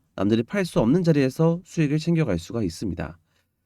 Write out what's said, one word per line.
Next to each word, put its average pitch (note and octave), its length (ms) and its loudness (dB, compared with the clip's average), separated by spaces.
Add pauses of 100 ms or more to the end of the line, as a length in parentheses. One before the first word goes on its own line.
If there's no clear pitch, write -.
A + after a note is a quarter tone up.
(160)
남들이 A2 260 2
팔 G3 240 -4
수 E3 140 -2
없는 C3+ 220 4
자리에서 D#3+ 640 2
수익을 D3+ 340 -2
챙겨갈 D#3 400 0
수가 A#2 240 -6
있습니다. E2+ 560 -6 (480)